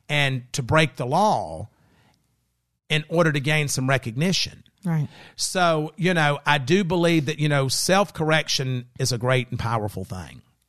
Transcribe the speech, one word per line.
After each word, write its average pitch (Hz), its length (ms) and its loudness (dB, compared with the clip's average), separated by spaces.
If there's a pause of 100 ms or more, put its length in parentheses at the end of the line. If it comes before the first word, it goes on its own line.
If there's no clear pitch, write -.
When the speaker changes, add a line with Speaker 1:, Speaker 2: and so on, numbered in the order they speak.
Speaker 1:
and 135 440 0
to 139 100 -4
break 156 340 2
the 127 100 -4
law 120 640 -2 (1200)
in 151 200 0
order 165 240 2
to 147 80 -2
gain 151 280 0
some 131 200 -2
recognition. 135 760 -2 (220)
Speaker 2:
Right. 160 240 0 (260)
Speaker 1:
So, 165 640 0
you 180 180 0
know, 147 300 2
I 147 140 4
do 160 260 2
believe 170 420 2
that, 151 120 -4
you 151 100 0
know, 139 200 2
self-correction 151 1160 0 (120)
is 127 140 -2
a 120 60 -4
great 127 320 0
and 113 80 -6
powerful 107 460 -4
thing. 87 380 -14 (260)